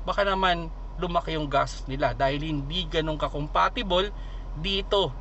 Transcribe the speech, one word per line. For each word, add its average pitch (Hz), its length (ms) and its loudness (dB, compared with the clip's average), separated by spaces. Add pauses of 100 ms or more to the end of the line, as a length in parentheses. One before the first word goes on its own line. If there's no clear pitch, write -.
Baka 196 240 0
naman 180 400 2 (320)
lumaki 170 400 0
yung 151 80 -2
gastos 139 400 0
nila 139 240 0
dahil 139 320 0
hindi 156 480 -2
ganun 156 240 0
ka-compatible 180 960 2 (480)
dito 196 600 2